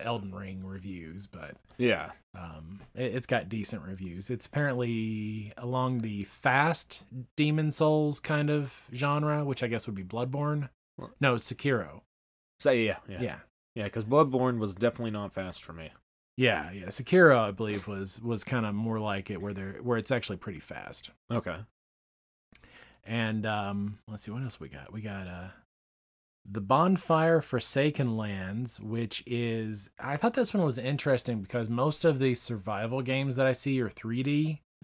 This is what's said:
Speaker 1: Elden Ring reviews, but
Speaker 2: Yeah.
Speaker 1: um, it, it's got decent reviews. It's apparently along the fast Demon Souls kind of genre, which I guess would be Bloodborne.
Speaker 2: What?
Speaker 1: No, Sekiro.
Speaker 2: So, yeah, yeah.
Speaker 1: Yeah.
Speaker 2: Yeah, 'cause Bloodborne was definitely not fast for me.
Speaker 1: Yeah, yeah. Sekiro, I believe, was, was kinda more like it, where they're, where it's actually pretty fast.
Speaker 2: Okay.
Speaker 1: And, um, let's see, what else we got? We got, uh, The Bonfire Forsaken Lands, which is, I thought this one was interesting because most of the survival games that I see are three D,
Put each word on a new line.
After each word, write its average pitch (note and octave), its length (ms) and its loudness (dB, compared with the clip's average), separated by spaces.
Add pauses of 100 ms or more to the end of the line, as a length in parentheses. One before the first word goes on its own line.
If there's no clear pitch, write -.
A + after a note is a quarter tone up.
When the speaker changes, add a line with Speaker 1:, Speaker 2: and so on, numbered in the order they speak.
Speaker 1:
Elden G2+ 320 -4
Ring F#2+ 300 -10
reviews, F#2+ 640 -10
but D2+ 300 -14 (200)
Speaker 2:
Yeah. G2+ 340 2 (280)
Speaker 1:
um, E2 420 -14 (140)
it, A#2+ 200 -4
it's B2 120 -4
got A2 240 0
decent G#2 320 -6
reviews. F#2 480 -10
It's A#2+ 160 -6
apparently A2 1120 -2
along B2+ 400 0
the G#2 260 -2
fast - 760 2 (340)
Demon D3+ 360 4
Souls D3+ 480 4
kind D3 280 0
of D3 240 0 (220)
genre, D3 500 2
which C3+ 180 -2
I B2 40 2
guess A2+ 200 -2
would G#2+ 100 -4
be F#2+ 80 -6
Bloodborne. C#3 640 -2 (260)
Speaker 2:
What? - 140 -12 (100)
Speaker 1:
No, C3+ 140 6
Sekiro. G#2+ 680 0 (600)
Speaker 2:
So, D3 100 4
yeah, A2+ 260 4 (120)
yeah. F#2 120 -8
Speaker 1:
Yeah. - 160 -4 (380)
Speaker 2:
Yeah, G#2 160 -2
'cause A2+ 140 -2
Bloodborne B2+ 560 6
was G2+ 140 -2
definitely A2+ 360 0
not G#2 240 -6
fast F#2 280 -8
for - 120 -14
me. D#2+ 160 -12 (460)
Speaker 1:
Yeah, F2+ 360 2
yeah. F#2+ 140 -10
Sekiro, C#3+ 520 8
I G#2 140 4
believe, G#2 340 -2
was, G2 340 -8
was A#2 220 -2
kinda A2+ 300 0
more A2 260 0
like G2+ 320 -2
it, F#2+ 100 -6
where G2+ 140 -4
they're, G2 280 -8
where A#2+ 160 0
it's A2 120 -4
actually A#2 280 -2
pretty F#2 200 -10
fast. - 520 -14 (220)
Speaker 2:
Okay. F#2 260 -2 (1500)
Speaker 1:
And, A2 400 -2
um, G#2 540 -2 (100)
let's G#2+ 160 -12
see, G#2 60 -10
what A#2+ 120 -6
else C3 160 -8
we D2 100 -14
got? C#2 240 -16
We G#2+ 100 -8
got, G2 240 -8
uh, F2+ 220 -10 (1040)
The G#2+ 100 -4
Bonfire D#3+ 840 4
Forsaken C3+ 720 0
Lands, G#2 640 -6
which A2 460 -4
is, A2+ 720 -4
I C3+ 180 -4
thought A#3 180 2
this B3 200 0
one F#3+ 100 4
was B2+ 140 2
interesting B2+ 640 0
because A2+ 260 -2
most C3 360 2
of D3+ 140 6
the C3 160 4
survival A2 680 -2
games C3 340 0
that C3 100 4
I C3 60 6
see C3 280 0
are G#2+ 100 0
three A#2 320 -4
D, D3 380 2 (240)